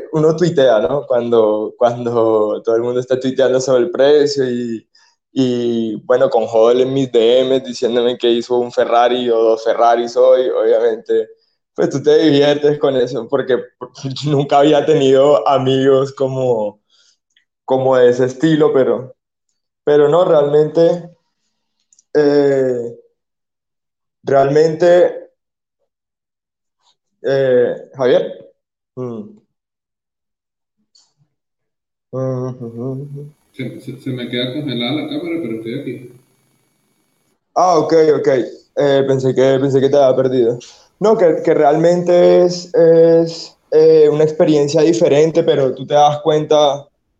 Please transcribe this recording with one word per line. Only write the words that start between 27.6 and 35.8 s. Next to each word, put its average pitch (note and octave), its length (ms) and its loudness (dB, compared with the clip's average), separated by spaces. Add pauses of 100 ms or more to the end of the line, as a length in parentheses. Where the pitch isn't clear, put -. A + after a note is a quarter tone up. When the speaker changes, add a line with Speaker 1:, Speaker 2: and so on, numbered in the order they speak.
Speaker 1:
Javier. - 560 -2 (440)
Mm. A#2 420 -14 (2750)
Mm, B2 60 -10 (420)
mm, A#2 160 -14
mm, C3 260 -10 (180)
mm. D3 160 -20 (160)
Speaker 2:
Se, - 280 -14
se, - 200 -16
se C3 100 -10
me B2 180 -8
queda B2 260 -6
congelada B2+ 380 -6 (100)
la - 60 -10
cámara, E3 340 -8
pero A2+ 140 -8
estoy A#2 240 -10